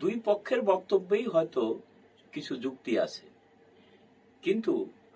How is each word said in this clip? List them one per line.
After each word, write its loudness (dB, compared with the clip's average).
দুই 0
পক্ষের 2
বক্তব্যেই 2
হয়তো 2
কিছু -8
যুক্তি -6
আছে, -10
কিন্তু 0